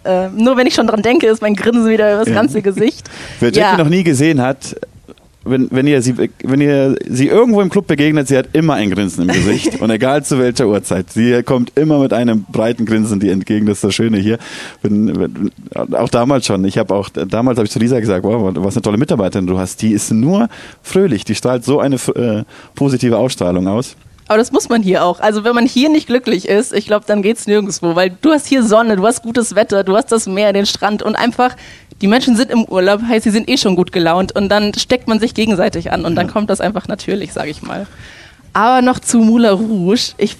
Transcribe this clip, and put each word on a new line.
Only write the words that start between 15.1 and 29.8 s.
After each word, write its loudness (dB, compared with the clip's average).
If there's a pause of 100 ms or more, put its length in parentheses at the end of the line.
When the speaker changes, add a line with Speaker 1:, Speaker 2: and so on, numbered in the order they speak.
Speaker 2:
wenn, -4 (440)
auch 0
damals 0
schon. 0
Ich -2
hab -2
auch, -2
damals -2
hab 2
ich -4
zu -4
Lisa 2
gesagt, -2
„Wow, 0
was -2
eine -2
tolle 0
Mitarbeiterin 0
du -2
hast.“ -6
Die 2
ist -2
nur 0 (320)
fröhlich. 0
Die -4
strahlt -2
so 2
eine, 0 (200)
äh, -2 (300)
positive 0
Ausstrahlung 0
aus. -4 (340)
Speaker 1:
Aber 2
das -2
muss 0
man 0
hier 2
auch. -2
Also 0
wenn 2
man 2
hier 2
nicht 2
glücklich -2
ist, 0
ich -4
glaub, -2
dann 0
geht's -2
nirgendwo. -2
Weil 2 (120)
du 4
hast 0
hier 2
Sonne, 4
du 0
hast -2
gutes -2
Wetter, 0